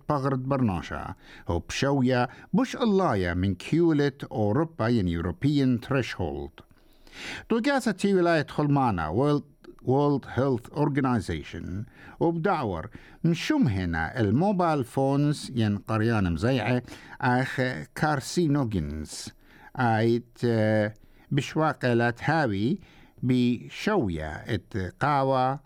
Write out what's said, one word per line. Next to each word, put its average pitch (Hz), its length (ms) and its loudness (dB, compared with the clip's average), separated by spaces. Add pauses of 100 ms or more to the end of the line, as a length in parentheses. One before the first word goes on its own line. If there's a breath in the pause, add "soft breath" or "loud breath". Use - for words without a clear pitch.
بغرد 135 400 0
برناشا. 98 680 -2 (340 loud breath)
هو 85 100 0
بشوية 127 680 0 (240 loud breath)
بش 254 240 0
الله 190 400 2
يا 87 180 0
من 92 200 0
كيولت 147 680 2
أوروبا 113 640 -2
ين 113 220 2
يوروبيان 117 720 0
تريشهولد. 80 720 -4 (1000 loud breath)
دوغاسا 233 400 2
تي 196 240 0
ولاية 170 360 4
خلمانا 127 580 2
وورلد، 139 340 2 (400)
World 135 460 2
هيلث 131 400 0
أورجنايزيشن 110 1160 -2 (360 loud breath)
وبدعور 156 680 -2 (360 loud breath)
مشوم 170 440 2
هنا 90 520 -2
الموبايل 156 640 2
فونز 139 680 0
ين 107 240 0
قريان 110 540 0
مزيعة 120 500 0 (380 loud breath)
أخ 131 400 0 (340)
كارسينوجينز 127 1300 -2 (480 loud breath)
آيت، 117 680 0
آه، 110 500 2 (360 soft breath)
بشواقة 139 640 0
لا 120 160 2
تهاوي 131 680 0 (440 loud breath)
بشوية 123 1080 0
إت - 460 -6 (240)
قاوة 135 640 0